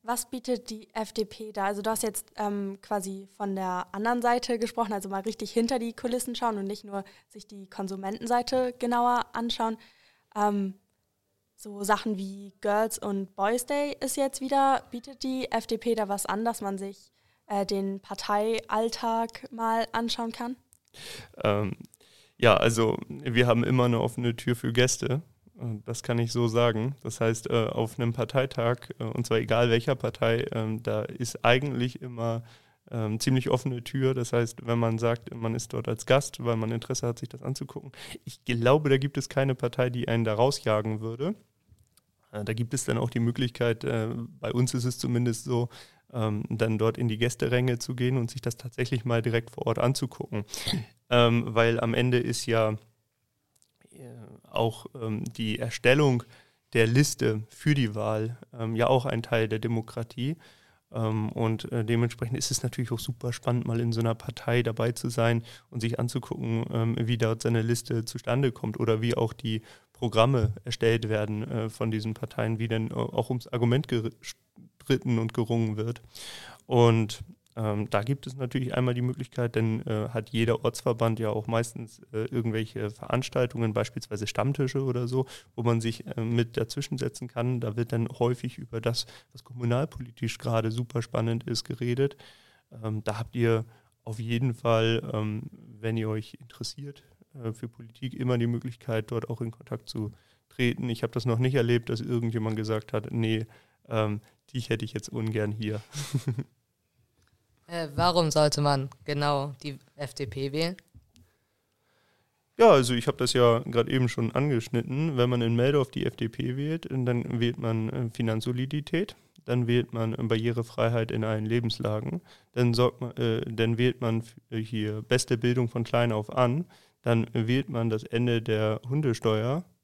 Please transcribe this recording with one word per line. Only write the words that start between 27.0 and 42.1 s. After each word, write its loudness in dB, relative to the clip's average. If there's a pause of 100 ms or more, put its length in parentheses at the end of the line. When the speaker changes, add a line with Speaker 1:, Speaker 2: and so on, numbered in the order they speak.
Speaker 2:
Das -4
heißt, 0
äh, 2
auf -2
einem 0
Parteitag, 0 (100)
äh, -4
und -2
zwar 2
egal 4
welcher 4
Partei, 0
ähm, -4
da -2
ist -8
eigentlich 2
immer, -4 (480)
ähm, -2
ziemlich 2
offene 0
Tür. 0
Das -2
heißt, 0
wenn 2
man 2
sagt, -2
man -4
ist -6
dort -4
als -4
Gast, 2
weil 0
man -2
Interesse -4
hat, -4
sich -10
das -16
anzugucken. -8 (320)
Ich -16
glaube, 4
da 6
gibt 0
es -4
keine 2
Partei, 0
die -4
einen 2
da 2
rausjagen 2
würde. -4 (960)